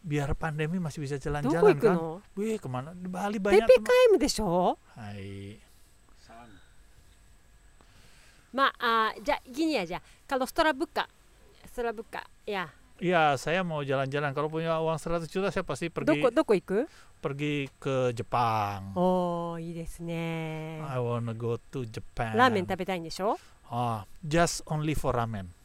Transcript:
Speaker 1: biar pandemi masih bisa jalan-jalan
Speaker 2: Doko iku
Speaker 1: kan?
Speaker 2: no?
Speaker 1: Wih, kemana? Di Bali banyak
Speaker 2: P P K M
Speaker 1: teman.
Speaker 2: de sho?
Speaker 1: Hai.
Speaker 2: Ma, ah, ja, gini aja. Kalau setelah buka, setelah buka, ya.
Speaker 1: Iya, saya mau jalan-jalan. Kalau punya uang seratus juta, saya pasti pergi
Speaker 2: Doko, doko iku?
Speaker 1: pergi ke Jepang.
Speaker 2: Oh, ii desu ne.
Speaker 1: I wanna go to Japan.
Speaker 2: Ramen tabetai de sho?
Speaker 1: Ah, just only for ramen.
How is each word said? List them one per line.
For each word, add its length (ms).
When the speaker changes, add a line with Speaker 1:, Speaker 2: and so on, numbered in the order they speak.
Speaker 1:
biar 320
pandemi 480
masih 200
bisa 160
jalan-jalan 440
Speaker 2:
Doko 80
iku 160
Speaker 1:
kan? 80
Speaker 2:
no? 120
Speaker 1:
Wih, 240
kemana? 360
Di 120
Bali 320
banyak 280
Speaker 2:
P 120
P 40
K 40
M 280
Speaker 1:
teman. 40
Speaker 2:
de 120
sho? 200
Speaker 1:
Hai. 640
Speaker 2:
Ma, 280
ah, 320
ja, 160
gini 300
aja. 220
Kalau 220
setelah 260
buka, 320
setelah 260
buka, 300
ya. 200
Speaker 1:
Iya, 400
saya 240
mau 240
jalan-jalan. 480
Kalau 160
punya 320
uang 160
seratus 320
juta, 240
saya 80
pasti 320
pergi 240
Speaker 2:
Doko, 160
doko 240
iku? 220
Speaker 1:
pergi 560
ke 400
Jepang. 800
Speaker 2:
Oh, 640
ii 160
desu 240
ne. 800
Speaker 1:
I 160
wanna 400
go 200
to 160
Japan. 480
Speaker 2:
Ramen 320
tabetai 380
de 100
sho? 240
Speaker 1:
Ah, 360
just 400
only 320
for 160
ramen. 360